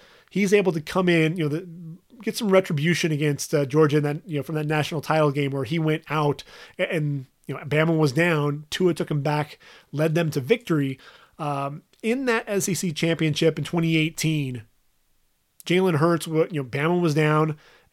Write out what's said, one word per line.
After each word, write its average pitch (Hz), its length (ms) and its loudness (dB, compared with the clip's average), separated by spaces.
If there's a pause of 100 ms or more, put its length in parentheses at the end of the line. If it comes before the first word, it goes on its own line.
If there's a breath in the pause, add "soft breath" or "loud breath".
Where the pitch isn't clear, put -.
(320 loud breath)
he's 196 240 2
able 190 160 4
to 160 100 -4
come 185 260 0
in, 165 300 2
you 165 60 -2
know, 147 60 0
the, 170 200 -6 (540)
get 220 120 -4
some 214 140 -2
retribution 175 600 2
against, 147 420 -2
uh, 147 100 2
Georgia 151 340 4
in 147 60 2
that, 147 240 -4
you 151 100 -6
know, 139 60 -4
from 160 120 -8
that 151 100 -2
national 151 360 -2
title 156 280 2
game 139 220 -2
where 135 140 -4
he 151 120 -2
went 156 320 0
out 147 340 0 (360 loud breath)
a-, 180 120 -2
and, 147 360 -2 (180)
you 143 80 -8
know, 139 80 -10
Bama 156 340 2
was 156 160 4
down. 151 600 0
Tua 175 240 2
took 160 160 -6
him 147 100 0
back, 147 380 -2 (320 loud breath)
led 156 240 0
them 165 160 0
to 151 100 -2
victory. 143 560 0 (400 loud breath)
Um, 143 460 -6 (180)
in 254 240 -2
that 233 220 0
S 202 200 -2
E 196 60 -2
C 175 180 -2
championship 160 680 0
in 147 60 -6
twenty 165 300 0
eighteen, 156 680 -2 (1000)
Jalen 180 340 2
Hurts, 165 300 2
wa-, 156 220 2
you 143 140 -4
know, 127 40 -10
Bama 156 320 0
was 170 140 2
down, 156 420 2 (380 soft breath)